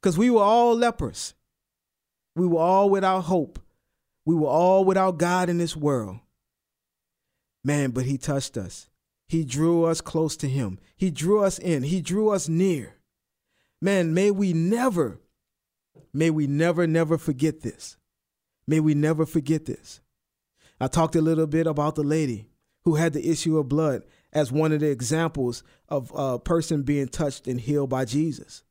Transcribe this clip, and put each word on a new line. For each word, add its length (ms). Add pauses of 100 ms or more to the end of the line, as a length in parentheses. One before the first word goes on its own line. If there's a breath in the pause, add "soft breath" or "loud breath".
'Cause 160
we 120
were 120
all 340
lepers. 580 (1000)
We 100
were 140
all 300
without 320
hope. 360 (680)
We 80
were 140
all 360
without 340
God 300
in 80
this 180
world. 460 (1400)
Man, 260
but 140
he 140
touched 380
us. 320 (380)
He 180
drew 400
us 160
close 360
to 120
him. 300 (180 soft breath)
He 140
drew 320
us 160
in. 240
He 180
drew 300
us 180
near. 500 (840)
Man, 340
may 160
we 220
never, 680 (920)
may 180
we 160
never, 400
never 320
forget 420
this. 360 (720)
May 140
we 140
never 300
forget 420
this. 340 (800 soft breath)
I 80
talked 280
a 60
little 240
bit 200
about 280
the 80
lady 460 (340)
who 140
had 160
the 160
issue 300
of 100
blood 340 (300 soft breath)
as 200
one 200
of 80
the 100
examples 720 (260 soft breath)
of 260
a 240
person 440
being 260
touched 380
and 140
healed 300
by 140
Jesus. 680